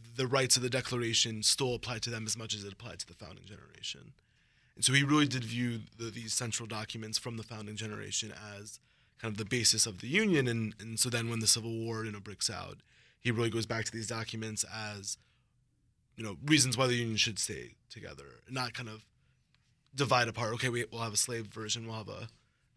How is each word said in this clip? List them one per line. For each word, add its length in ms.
the 120
rights 280
of 60
the 80
Declaration 720
still 320
apply 240
to 140
them 160
as 100
much 160
as 100
it 80
applied 280
to 80
the 80
founding 300
generation. 680
And 100
so 80
he 100
really 240
did 160
view 380
the, 80
these 280
central 320
documents 520
from 200
the 60
founding 320
generation 560
as 220
kind 120
of 60
the 80
basis 400
of 140
the 80
Union. 400
And, 320
and 200
so 100
then 200
when 100
the 80
Civil 240
War, 340
you 60
know, 100
breaks 280
out, 280
he 120
really 180
goes 160
back 200
to 60
these 160
documents 560
as, 440
you 80
know, 220
reasons 320
why 100
the 80
Union 220
should 200
stay 380
together, 340
not 240
kind 160
of 160
divide 360
apart. 240
Okay, 160
we, 220
we'll 100
have 120
a 40
slave 300
version, 380
we'll 120
have 120
a, 200